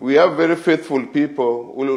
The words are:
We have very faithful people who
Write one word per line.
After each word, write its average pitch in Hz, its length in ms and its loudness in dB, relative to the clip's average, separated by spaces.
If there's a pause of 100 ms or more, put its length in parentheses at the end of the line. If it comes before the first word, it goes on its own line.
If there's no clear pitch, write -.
We 139 200 4
have 170 160 4
very 165 200 2
faithful 147 500 -2
people 127 680 -2
who 131 100 -4 (120)